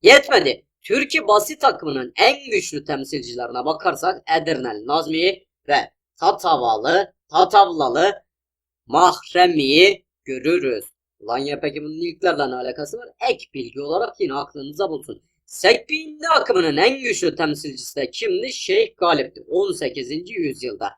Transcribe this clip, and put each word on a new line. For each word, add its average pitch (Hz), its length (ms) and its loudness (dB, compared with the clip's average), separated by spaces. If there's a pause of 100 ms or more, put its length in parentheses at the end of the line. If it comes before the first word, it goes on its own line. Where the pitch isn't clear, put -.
Yetmedi. 202 640 4 (160)
Türkiye 277 460 -2
Basit 208 360 2
akımının 135 540 -2
en 269 320 2
güçlü 165 340 -4
temsilcilerine 123 840 -8
bakarsak 160 580 -2 (180)
Edirneli 127 460 -4
Nazmi 160 560 0 (240)
ve 143 240 0 (280)
Tatavalı, 160 920 2 (160)
Tatavlalı 175 920 4 (640)
Mahremi'yi 175 1200 4 (200)
görürüz. 131 600 -2 (340)
Ulan 117 180 -6
ya 143 220 -6
peki 147 240 -8
bunun 156 180 -10
ilklerle 160 480 -2
ne 127 60 -6
alakası 127 420 -8
var? 240 120 -16 (200)
Ek - 240 -4
bilgi 135 280 -10
olarak 175 380 -4
yine 151 140 -4
aklınıza 147 560 -8
bulsun. - 340 -12 (220)
Sekbindi 302 800 -2
akımının 185 500 2
en 254 220 2
güçlü 202 360 -2
temsilcisi 151 600 -6
de 135 160 -4
kimdi? - 420 -4
Şeyh 208 440 -2
Galip'ti. 160 520 0
On 190 220 0
sekizinci 156 640 -6
yüzyılda. 123 640 -6